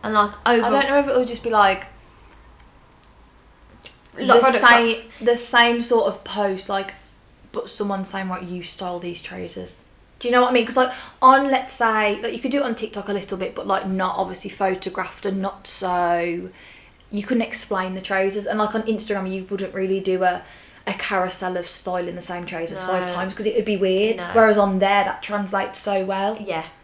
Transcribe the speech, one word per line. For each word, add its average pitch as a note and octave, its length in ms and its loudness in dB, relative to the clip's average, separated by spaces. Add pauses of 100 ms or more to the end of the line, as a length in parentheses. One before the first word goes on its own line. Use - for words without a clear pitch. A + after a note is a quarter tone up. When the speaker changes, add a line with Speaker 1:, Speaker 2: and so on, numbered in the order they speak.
Speaker 1:
And, G#3+ 120 -4
like, G#3 160 4 (160)
Speaker 2:
I A#3+ 100 6
Speaker 1:
over A#3 140 2
Speaker 2:
don't C#4 180 2
know C#4 100 4
if C#4 80 2
it B3+ 80 -2
will B3 100 4
just A#3 180 -8
be, A#3 80 -2
like, G3 340 4 (2250)
Speaker 1:
Lot B3+ 180 4
Speaker 2:
the A#3+ 60 10
Speaker 1:
products, A#3+ 280 6
Speaker 2:
same, A#3 180 8
Speaker 1:
like A3+ 180 -4 (160)
Speaker 2:
the A#3+ 160 2
same A#3+ 440 2
sort A#3 240 2
of G3+ 180 -4
post, G3 460 -4
like, G3 240 -4 (580)
but - 180 -8
someone G3 360 -4
saying, F#3+ 240 -6
"Right, F#3 140 -6
you F3+ 200 -10
style F3+ 360 -8
these F3 220 -10
trousers." F3+ 640 -12 (340)
Do A#3+ 80 -6
you A#3+ 40 2
know B3 100 6
what B3 100 4
I - 20 0
mean? A#3 120 4
'Cause, A#3 120 0
like, B3+ 140 4 (300)
on, C4+ 280 8
let's C4 240 0
say, G#3+ 480 0
like, A3+ 120 -4
you A3+ 60 -8
could B3 120 -2
do C#4 80 2
it C#4 40 0
on A3+ 120 -2
TikTok G#3 340 -8
a G3+ 40 -2
little F#3+ 240 -4
bit, F3+ 180 -6
but, - 120 -8
like, F#3+ 200 0
not F#3 300 -2
obviously F#3 340 -4
photographed F#3 760 -4
and G3 160 -2
not G3 260 -6
so, F3 840 0 (640)
you G#3 120 -4
couldn't A3+ 200 0
explain F#3 520 -4
the F#3+ 60 -8
trousers. G3 440 -2
And, G#3 140 -2
like, G#3+ 160 0
on A3 80 -2
Instagram, G3+ 480 -4
you F#3+ 180 -6
wouldn't F#3+ 240 -6
really F#3+ 260 0
do F#3 240 0
a, F3+ 180 2 (460)
a G3 60 -4
carousel F#3 640 -4
of F3+ 100 -6
styling F3+ 480 -6
the F3 60 -12
same F3 240 -8
trousers E3+ 380 -8
five F#3 240 -2
Speaker 1:
No. F3+ 60 -6
Speaker 2:
times F#3+ 200 -4
'cause G#3+ 120 -6
it A3 100 0
would G#3+ 100 0
be G#3 120 0
weird. F#3+ 400 2
Speaker 1:
No. F3+ 160 -8
Speaker 2:
Whereas G#3+ 240 6
on G3 220 2
there, G3 240 4
that - 200 -4
translates G3+ 560 -4
so G3 260 -2
well. G3 340 -2
Speaker 1:
Yeah. E3+ 240 -6 (200)